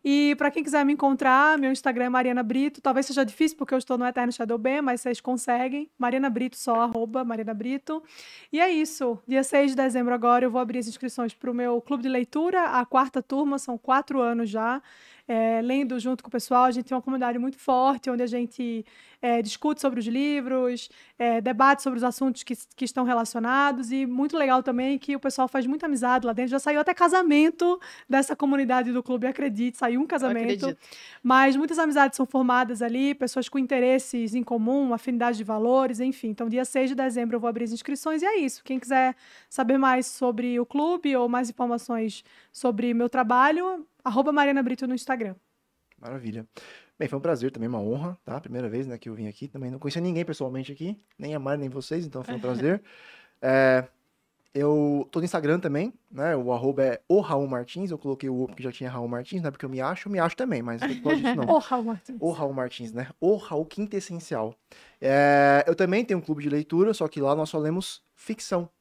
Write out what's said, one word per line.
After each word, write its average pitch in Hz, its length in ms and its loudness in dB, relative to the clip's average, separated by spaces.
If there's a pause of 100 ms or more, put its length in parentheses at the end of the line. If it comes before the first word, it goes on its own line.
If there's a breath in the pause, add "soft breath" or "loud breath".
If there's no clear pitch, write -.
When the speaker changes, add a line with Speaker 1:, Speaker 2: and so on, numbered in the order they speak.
Speaker 1:
E 285 340 4
pra 285 120 4
quem 311 120 -4
quiser 285 220 2
me 277 80 4
encontrar, 277 640 4
meu 269 140 2
Instagram 247 320 -2
é 247 40 0
Mariana 254 340 0
Brito. 262 380 0
Talvez 269 260 2
seja 269 180 0
difícil 311 340 0
porque - 160 -2
eu 262 40 2
estou 254 200 -2
no 247 80 0
Eterno 247 260 -2
Shadow 233 240 -4
B, 262 240 0
mas 254 200 -2
vocês 247 200 -4
conseguem. 254 800 -2
Mariana 262 320 0
Brito, 247 260 -4
só 233 260 0
arroba 233 420 -2
Mariana 226 280 -6
Brito. 269 500 -6 (500 loud breath)
E 302 80 0
é 359 100 6
isso. 302 560 -2
Dia 262 160 2
seis 277 300 4
de 254 40 -2
dezembro 247 380 0
agora 240 300 4
eu 247 60 2
vou 240 100 0
abrir 247 180 -4
as 233 80 -4
inscrições 233 480 -6
pro 247 180 -6
meu 240 280 0
clube 240 240 -4
de 269 40 -2
leitura. 311 540 0 (160)
A 247 80 0
quarta 262 340 2
turma, 277 380 -2
são 247 180 -6
quatro 269 440 0
anos 233 280 0
já. 220 320 -2 (460 loud breath)
É, 226 360 0
lendo 254 360 -2
junto 247 240 -4
com - 60 -20
o - 20 -16
pessoal, 247 340 2
a 254 60 6
gente 240 140 -4
tem - 100 -6
uma 254 60 0
comunidade 247 380 -2
muito 262 180 -4
forte, 262 540 2
onde 240 120 -2
a 247 40 0
gente, 233 580 -6 (380 soft breath)
é, 240 180 2
discute 294 400 -2
sobre 254 180 0
os 220 80 -4
livros, 254 840 -2 (280 soft breath)
é, 233 220 2
debate 262 420 4
sobre 254 140 -2
os 233 80 -2
assuntos 254 380 -2
que, - 120 -8 (220)
que - 80 -4
estão 254 200 -2
relacionados, 247 840 0
e 269 140 0
muito 269 320 -2
legal 262 260 4
também 262 360 0
que 285 180 -4
o - 20 -6
pessoal 262 300 -2
faz 254 180 -2
muita 302 200 -2
amizade 247 400 2
lá 233 80 -2
dentro, 247 160 -2
já 269 80 0
saiu 294 200 0
até 302 140 2
casamento 349 880 4 (260 loud breath)
dessa 269 300 2
comunidade 254 560 0
do 247 100 -2
clube, 247 240 -2
acredite, 247 520 -2
saiu 240 240 0
um 320 40 0
casamento, 240 600 -2
Speaker 2:
Acredito. 277 100 -4 (460 loud breath)
Speaker 1:
mas 262 340 6
muitas 311 220 0
amizades 294 400 4
são 262 80 2
formadas 247 560 2
ali, 254 320 0
pessoas 262 340 -4
com - 100 -4
interesses 254 760 0
em 247 80 0
comum, 240 500 0
afinidade 240 460 -2
de 220 60 -8
valores, 233 560 2
enfim. 254 280 -2
Então, 220 220 -4
dia 247 160 -2
seis 262 240 0
de 277 40 -4
dezembro 240 420 -2
eu 233 40 -2
vou 233 80 -2
abrir 233 160 -4
as 226 80 -4
inscrições, 285 480 -4
e 349 60 0
é 427 100 2
isso. 285 260 -2
Quem 262 160 -4
quiser 254 380 2 (320 loud breath)
saber 262 300 2
mais 254 280 4
sobre 247 540 -2
o 240 60 -2
clube 302 500 0
ou 240 140 2
mais 247 180 0
informações 240 760 -4 (300 soft breath)
sobre 240 400 0
meu 240 160 2
trabalho, 294 800 2 (180)
arroba 262 260 2
Mariana 277 320 4
Brito 247 240 -2
no 247 80 -2
Instagram. 233 400 -4 (640)
Speaker 3:
Maravilha. 117 480 -10 (520 loud breath)
Bem, 151 100 -4
foi 139 100 -6
um 139 40 -6
prazer 135 280 -2
também, 113 180 -8
uma 120 120 -4
honra, 139 440 -4
tá? 131 160 -10
Primeira 123 280 -8
vez, 123 180 -6
né, 123 100 -10
que 113 120 -16
eu 113 60 -12
vim 107 120 -10
aqui. 107 220 -12
Também 131 220 -10
não 131 80 -12
conhecia 143 220 -6
ninguém 175 240 -4
pessoalmente 135 460 -8
aqui, 165 260 -10 (220)
nem 147 160 -10
a 151 40 -6
Mari, 139 220 -4
nem 139 80 -6
vocês, 151 380 -8
então 131 160 -10
foi 240 120 -10
um 233 60 -8
Speaker 1:
<laughs> - 0 -
Speaker 3:
prazer. 135 420 -2 (600 loud breath)
É, 131 420 4 (680)
eu 147 560 2
tô - 80 -4
no 165 60 -2
Instagram 165 340 0
também, 175 340 -2 (160)
né? 151 280 -2
O 123 160 -2
arroba 131 320 0
é 127 240 0
o 180 120 6
Raul 147 280 -2
Martins. 131 420 -6
Eu 156 80 -8
coloquei 139 320 -6
o 127 140 -2
O - 20 -4
porque - 160 -14
já 127 80 -6
tinha 127 180 -10
Raul 123 200 -8
Martins, 127 340 -6
não 160 60 -4
é - 20 -2
porque 135 160 -14
eu - 20 -8
me 131 120 -6
acho, 151 280 -4
eu 202 40 -6
me 190 80 -2
acho 165 160 0
também, 214 260 -2
mas 117 180 -6
não 277 200 -4
pode 294 260 2
isso, 247 80 2
não. 247 120 -2
Speaker 1:
<laughs> - 60 0
O 320 60 6
Raul 247 240 -2
Martins. 226 380 -8
Speaker 3:
O 165 100 0
Raul 143 220 -4
Martins, 127 400 -6
né? 123 160 -8 (120)
O 185 160 4
Raul 165 300 -6
Quintessencial. 170 880 -6 (460 soft breath)
É, 143 640 6
eu 170 80 2
também 190 300 2
tenho 196 160 0
um - 20 -16
clube 151 220 -4
de 147 40 0
leitura, 165 460 2
só 165 140 -2
que - 120 -8
lá 139 140 2
nós 156 160 -2
só 160 80 -4
lemos 160 460 -4 (100)
ficção 185 560 -6 (100)